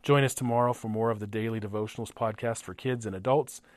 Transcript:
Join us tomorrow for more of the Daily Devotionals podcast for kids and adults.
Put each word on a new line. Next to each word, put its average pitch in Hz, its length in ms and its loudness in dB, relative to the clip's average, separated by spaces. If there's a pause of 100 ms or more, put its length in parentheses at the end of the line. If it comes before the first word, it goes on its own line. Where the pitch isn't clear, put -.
Join 143 220 6
us 131 100 2
tomorrow 120 380 2
for 117 160 -6
more 110 240 2
of 104 80 -2
the 104 80 -6
Daily 110 320 -2
Devotionals 107 540 -6
podcast 113 500 -4
for 92 100 -12
kids 123 320 -4
and 98 100 -4
adults. 131 460 0 (160)